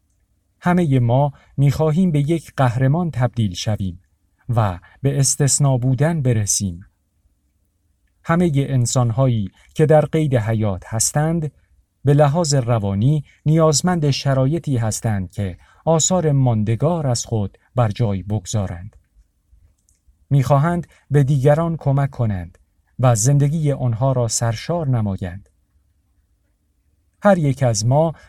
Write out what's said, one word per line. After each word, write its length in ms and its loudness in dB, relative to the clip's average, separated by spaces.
همهٔ 380 2
ما 340 2
می‌خواهیم 540 2
به 80 0
یک 380 -4
قهرمان 540 0
تبدیل 420 -2
شویم 480 -6
و 300 0
به 180 -2
استثنا 580 0
بودن 440 0
برسیم. 640 -2
همهٔ 320 0
انسان‌هایی 960 0
که 120 2
در 160 6
قید 340 0
حیات 520 -2
هستند، 640 -2
به 80 4
لحاظ 420 2
روانی 680 0
نیازمند 640 2
شرایطی 640 0
هستند 540 -4
که 260 -6
آثار 460 2
ماندگار 760 0
از 180 -2
خود 320 -4
بر 140 2
جای 340 -2
بگذارند. 720 -6
می‌خواهند 580 2
به 120 4
دیگران 540 2
کمک 340 -2
کنند 460 -6
و 160 4
زندگی 560 2
آنها 400 -2
را 160 0
سرشار 600 -4
نمایند. 640 -4
هر 120 6
یک 260 0
از 220 0
ما 280 0